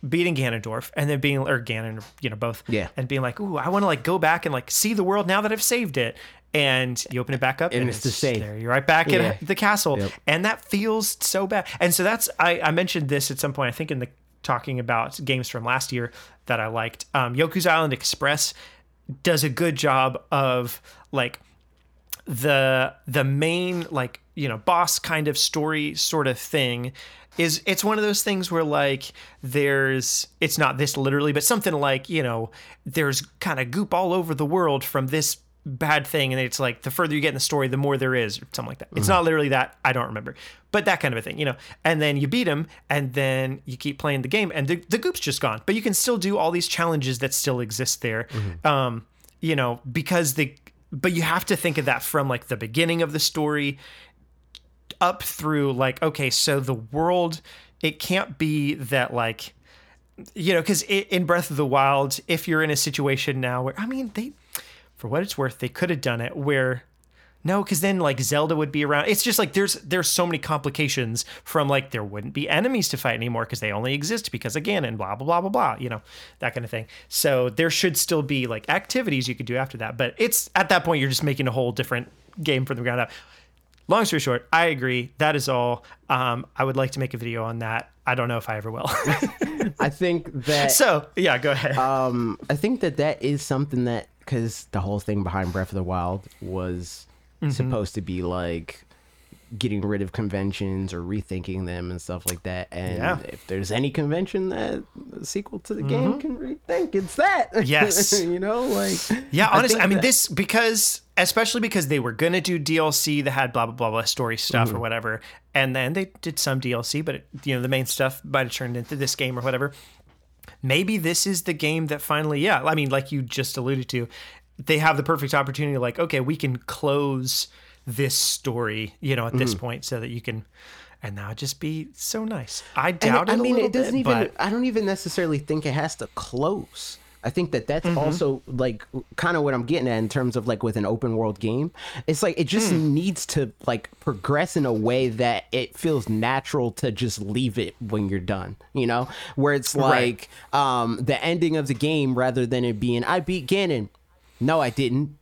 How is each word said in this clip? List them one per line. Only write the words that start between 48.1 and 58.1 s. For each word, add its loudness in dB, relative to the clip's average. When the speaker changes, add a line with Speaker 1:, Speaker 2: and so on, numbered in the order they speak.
Speaker 2:
Mm-hmm. -4
Speaker 1:
Um, 2
you 0
know, 0
because 0
the, -2
but 0
you 0
have 0
to 2
think 0
of 0
that 0
from, 0
like, -2
the -2
beginning 0
of -2
the -2
story 0
up 2
through, 0
like, 0
okay, 0
so 2
the -2
world, 0
it 0
can't -2